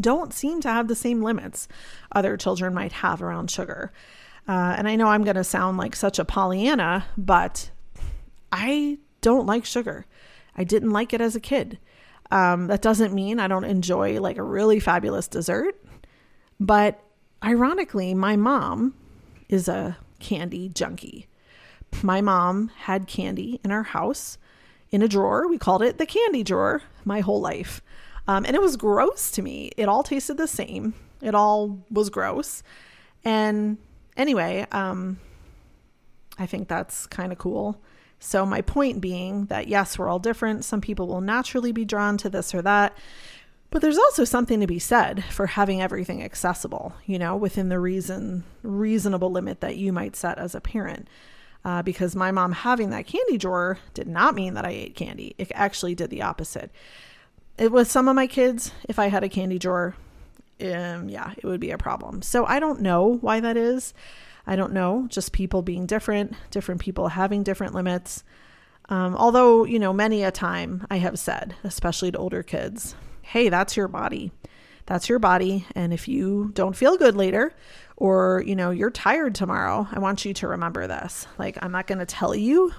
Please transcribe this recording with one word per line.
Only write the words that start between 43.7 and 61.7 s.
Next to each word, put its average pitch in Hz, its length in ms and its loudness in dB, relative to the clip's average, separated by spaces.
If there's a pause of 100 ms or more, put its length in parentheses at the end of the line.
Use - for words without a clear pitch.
But - 120 0
there's 311 160 4
also 508 240 6
something 240 380 2
to 202 80 2
be 175 100 -2
said 196 460 2
for - 240 -2
having 196 340 0
everything 185 400 -4
accessible, - 720 -6 (100)
you 190 140 -4
know, 175 160 -2
within 196 340 -2
the 180 120 0
reason, 185 640 -4 (180)
reasonable 202 720 0
limit 185 280 -4
that - 160 -6
you 196 160 -2
might 196 220 -4
set - 240 -6
as 180 160 -8
a - 60 -8
parent. 175 480 -6 (560)
Uh, 175 180 -2
because 180 320 -2
my 185 160 0
mom 180 220 2
having 233 380 0
that - 180 -8
candy 392 300 0
drawer 185 400 -2 (140)
did - 140 -8
not 185 300 2
mean 185 180 -4
that 208 100 -6
I 180 60 -4
ate - 240 -10
candy. - 420 -10
It 185 160 -8
actually 180 440 -2
did 170 140 -6
the - 120 -8
opposite. - 480 -8 (880)
It 226 140 4
was 240 180 8
some 262 160 4
of 269 80 6
my 262 140 4
kids, 247 420 2 (180)
if 220 120 -2
I 202 80 4
had 202 160 2
a 196 40 0
candy 185 300 -2
drawer, 180 380 -2 (640)
um, 175 480 -6
yeah, 190 280 -10
it - 80 -14
would 180 160 -4
be - 120 -6